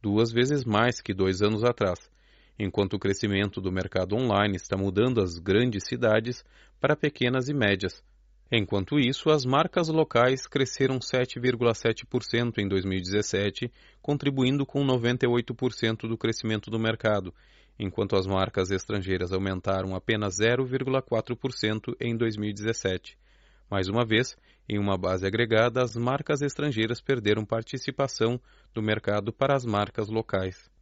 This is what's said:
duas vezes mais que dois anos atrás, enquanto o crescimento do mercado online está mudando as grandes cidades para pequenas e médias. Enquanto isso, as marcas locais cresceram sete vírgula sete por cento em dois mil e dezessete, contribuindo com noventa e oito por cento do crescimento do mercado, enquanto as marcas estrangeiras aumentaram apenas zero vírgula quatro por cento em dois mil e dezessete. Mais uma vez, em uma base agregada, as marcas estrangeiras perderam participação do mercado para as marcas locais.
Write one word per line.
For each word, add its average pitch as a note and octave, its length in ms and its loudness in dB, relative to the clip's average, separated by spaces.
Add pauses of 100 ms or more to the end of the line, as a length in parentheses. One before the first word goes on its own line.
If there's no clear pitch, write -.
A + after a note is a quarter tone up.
duas G#2+ 300 2
vezes B2+ 340 2
mais A2+ 340 2
que - 140 -6
dois F#2+ 280 2
anos G#2 220 2
atrás, G#2+ 360 0 (600)
enquanto G2+ 360 0
o G2 40 -2
crescimento G2 640 0
do F#2+ 100 -2
mercado F#2 440 -2
online G#2 420 2
está - 180 -6
mudando G2+ 460 2
as F2 160 -2
grandes G2+ 500 2
cidades A#2+ 560 0 (380)
para D3 160 2
pequenas B2+ 500 0
e D3 60 -4
médias. G2+ 500 0 (460)
Enquanto G2+ 480 0
isso, C3+ 320 2
as D3 160 4
marcas D#3+ 440 2
locais C3+ 580 2
cresceram C3 540 0
sete - 360 -2
vírgula A#2+ 360 2
sete - 320 0
por B2 180 -2
cento A#2 380 0
em G2 60 0
dois F#2+ 180 2
mil F#2+ 120 0
e F#2 40 -2
dezessete, G2+ 680 -2 (320)
contribuindo C#3 640 0
com C#3+ 200 -2
noventa B2 400 2
e B2 40 4
oito A#2+ 240 0
por A#2+ 200 -2
cento A2+ 340 -2
do A2+ 100 -4
crescimento A2 540 -2
do A2 80 -2
mercado, G#2+ 540 0 (440)
enquanto G2+ 380 -2
as F#2 100 2
marcas F#2+ 460 0
estrangeiras F#2+ 600 -2
aumentaram F#2+ 600 -2
apenas G#2 420 -2
zero A#2+ 300 2
vírgula C3 360 -2
quatro A2+ 340 -2
por B2+ 160 -6
cento A2 480 -4
em A#2+ 160 -2
dois A2+ 220 -2
mil G#2 120 -4
e G#2 40 -8
dezessete. G#2 640 -4 (520)
Mais F#2+ 200 0
uma A#2 160 0
vez, A2 320 0 (320)
em G#2 100 -2
uma G2+ 180 2
base F#2 300 0
agregada, A2+ 560 2
as A2 140 -4
marcas C#3 440 -2
estrangeiras B2 600 -2
perderam G#2+ 420 0
participação B2 960 -2 (340)
do A2+ 80 -4
mercado G#2+ 520 0
para C#3 240 2
as B2+ 80 -2
marcas G#2 420 -2
locais. G2 640 -4 (120)